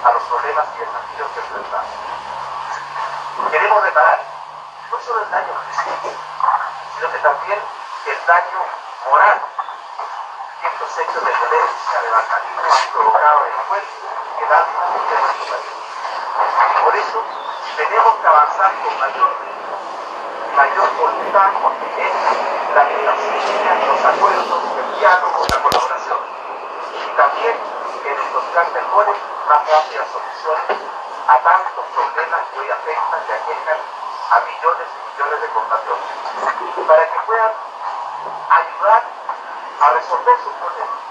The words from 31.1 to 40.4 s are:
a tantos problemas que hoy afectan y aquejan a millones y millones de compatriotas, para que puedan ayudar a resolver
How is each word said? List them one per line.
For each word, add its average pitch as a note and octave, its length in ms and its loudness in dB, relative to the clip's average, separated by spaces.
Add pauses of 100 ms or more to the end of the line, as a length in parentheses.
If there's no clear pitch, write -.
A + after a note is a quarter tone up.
a - 120 8
tantos - 540 2
problemas - 460 -2 (120)
que C#3 80 -10
hoy C3+ 120 -6
afectan - 560 -2
y - 40 -4
aquejan - 480 -2 (520)
a - 80 6
millones - 480 0
y - 240 -10
millones - 300 -2
de D3+ 80 -4
compatriotas, - 640 -2 (720)
para D#4+ 240 8
que - 140 -2
puedan - 260 2 (1000)
ayudar - 540 4 (800)
a - 100 6
resolver - 520 4